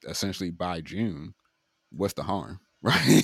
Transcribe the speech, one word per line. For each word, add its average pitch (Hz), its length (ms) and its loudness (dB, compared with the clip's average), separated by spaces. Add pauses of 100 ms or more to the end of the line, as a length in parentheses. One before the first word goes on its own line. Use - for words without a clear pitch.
essentially 90 440 -4
by 87 300 -4
June, 90 520 -6 (560)
what's 98 240 -2
the 71 100 -6
harm, 95 380 -4 (100)
<laughs> - 100 -20
right? 156 420 6